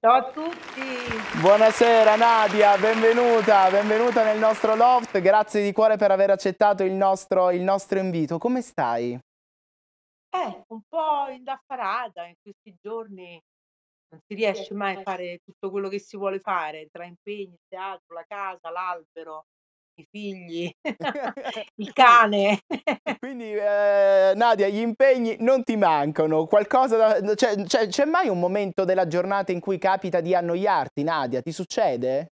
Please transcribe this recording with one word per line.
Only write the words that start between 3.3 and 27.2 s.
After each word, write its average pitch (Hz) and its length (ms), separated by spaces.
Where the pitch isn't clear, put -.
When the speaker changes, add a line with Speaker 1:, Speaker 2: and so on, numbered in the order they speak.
Speaker 2:
benvenuta 214 540
nel 214 120
nostro 220 380
loft, 233 460
grazie 208 420
di 202 80
cuore 214 260
per 202 140
aver 196 200
accettato 196 520
il 190 80
nostro, 190 640
il 175 100
nostro 196 380
invito. 170 380
Come 247 240
stai? 120 500
Speaker 1:
Eh, - 1500
un 226 220
po' 302 420
indaffarata 247 960
in 175 180
questi 202 400
giorni, 196 580
non 160 160
si 214 80
riesce 196 400
mai 196 220
a 190 60
fare 180 420
tutto 190 260
quello 196 180
che 196 120
si - 160
vuole 196 240
fare, 156 500
tra 175 140
impegni, 185 480
il 175 160
teatro, 190 440
la 170 140
casa, 190 440
l'albero, 165 760
i 156 100
figli, 175 600
<laughs> - 0
Speaker 2:
<laughs> - 920
Speaker 1:
il 208 160
cane. 214 760
<laughs> - 540
Speaker 2:
Quindi, 240 300
eh, 202 840
Nadia, 220 320
gli 202 140
impegni 233 580
non 254 240
ti 233 140
mancano, 156 720
qualcosa 220 720